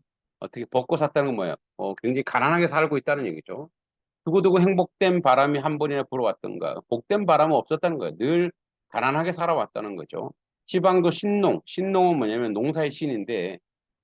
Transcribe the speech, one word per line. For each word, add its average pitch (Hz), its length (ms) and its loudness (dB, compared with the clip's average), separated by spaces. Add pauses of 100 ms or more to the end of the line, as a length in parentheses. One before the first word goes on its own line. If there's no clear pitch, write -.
(400)
어떻게 - 260 -12
벗고 127 300 -2
샀다는 143 320 0
건 123 80 -2
뭐예요? 90 180 -4 (220)
어, 98 200 -4
굉장히 127 280 -2
가난하게 160 440 2
살고 151 300 0
있다는 143 280 -2
얘기죠. 92 440 -10 (540)
두고두고 185 360 4
행복된 180 600 2
바람이 139 360 4
한 147 200 -2
번이나 143 260 -2
불어왔던가. 101 840 -6
복된 202 380 -2
바람은 156 300 4
없었다는 156 420 -2
거예요. 80 200 -6
늘 170 340 0 (380)
가난하게 143 420 -2
살아왔다는 110 640 -4
거죠. 87 360 -10 (340)
시방도 180 440 4
신농, 190 540 0
신농은 185 540 0
뭐냐면 113 340 -2
농사의 143 380 -2
신인데, 104 680 -6 (460)